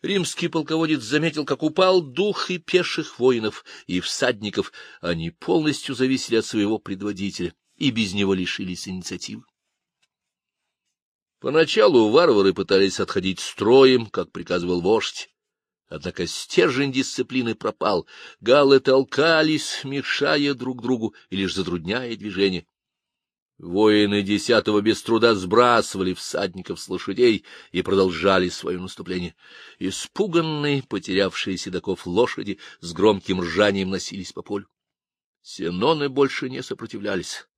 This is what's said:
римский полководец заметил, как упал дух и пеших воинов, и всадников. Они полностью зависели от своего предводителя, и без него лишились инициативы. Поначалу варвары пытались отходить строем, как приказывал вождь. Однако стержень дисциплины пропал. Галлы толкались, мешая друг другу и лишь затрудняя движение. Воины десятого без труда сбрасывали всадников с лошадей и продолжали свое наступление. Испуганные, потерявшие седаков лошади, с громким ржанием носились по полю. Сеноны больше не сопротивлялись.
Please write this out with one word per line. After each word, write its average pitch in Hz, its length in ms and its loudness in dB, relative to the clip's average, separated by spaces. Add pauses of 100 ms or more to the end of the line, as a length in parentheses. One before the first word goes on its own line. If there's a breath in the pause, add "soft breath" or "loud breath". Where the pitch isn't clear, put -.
римский 185 460 -2
полководец 160 540 -2
заметил, 147 420 -2
как 135 180 -4
упал 185 380 4
дух 165 500 -4
и 180 80 -4
пеших - 600 -2
воинов, 117 460 2 (220 loud breath)
и 90 140 -2
всадников. 104 720 -2 (280 loud breath)
Они 85 300 -4
полностью 151 640 -2
зависели 127 420 0
от 110 100 0
своего 107 320 0
предводителя, 98 760 -6 (220)
и 143 140 0
без 107 240 -2
него 98 200 2
лишились 90 540 -6
инициативы. 92 560 -12 (2000)
Поначалу 139 680 4
варвары 110 460 6
пытались 98 440 2
отходить 95 420 -2
строем, 127 680 6
как 95 260 -6
приказывал 90 480 -2
вождь. 101 480 -2 (600)
Однако 85 380 -8
стержень 139 640 0
дисциплины 127 640 -4
пропал. 95 520 -2 (340 loud breath)
Галлы 135 400 6
толкались, 151 1040 0
мешая 143 720 -2
друг 123 280 -6
другу 117 320 -2 (160 soft breath)
и 92 60 -6
лишь 95 180 -2
затрудняя 95 600 -4
движение. 95 500 -2 (920)
Воины 104 640 2
десятого 104 600 2
без 107 200 0
труда 113 320 2
сбрасывали 98 800 2
всадников 92 680 -8
с - 120 -16
лошадей 104 540 2 (280 loud breath)
и 90 80 -2
продолжали 92 680 2
свое 90 300 -8
наступление. 90 540 -8 (440 loud breath)
Испуганные, 151 1040 -2
потерявшие 95 760 -2
седаков 92 500 -6
лошади, 101 520 0 (220 loud breath)
с 85 120 -12
громким 95 480 2
ржанием 95 480 0
носились 95 440 -8
по 90 100 -14
полю. 101 260 -8 (720)
Сеноны 147 680 -2
больше 135 400 0
не 131 120 -10
сопротивлялись. 101 960 -8